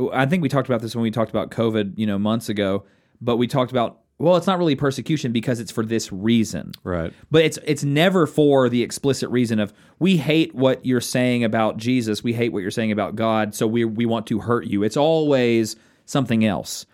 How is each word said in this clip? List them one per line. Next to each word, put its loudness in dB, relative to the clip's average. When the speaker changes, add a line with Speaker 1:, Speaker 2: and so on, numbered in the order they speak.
Speaker 1:
I 2
think 0
we 0
talked 0
about 0
this -8
when -2
we 0
talked -2
about -4
covid, -2
you 0
know, 0
months 0
ago, -2
but 0
we 2
talked 0
about, -2
well, 4
it's 0
not 0
really 2
persecution -2
because 0
it's -10
for -2
this -4
reason. 0
Speaker 2:
Right. -4
Speaker 1:
But 6
it's, -2
it's -2
never 2
for 4
the 0
explicit -2
reason 0
of, -2
"We 4
hate 2
what 2
you're 2
saying 0
about 0
Jesus. -2
We -2
hate -2
what -4
you're -4
saying -2
about -4
God. 0
So -2
we, 0
we -2
want -2
to -2
hurt -2
you." 0
It's -2
always 2
something 0
else. -4